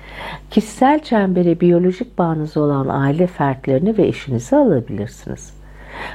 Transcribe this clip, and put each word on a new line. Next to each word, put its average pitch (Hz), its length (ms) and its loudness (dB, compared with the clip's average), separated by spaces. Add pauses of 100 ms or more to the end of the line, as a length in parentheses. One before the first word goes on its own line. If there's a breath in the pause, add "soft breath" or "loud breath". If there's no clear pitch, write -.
(500 loud breath)
Kişisel 269 520 2
çembere 180 580 2
biyolojik 180 580 2
bağınız 160 380 -2
olan 143 320 0
aile 143 380 0
fertlerini 143 720 0
ve 156 80 4
eşinizi 120 500 -2
alabilirsiniz. - 1000 -2 (560 loud breath)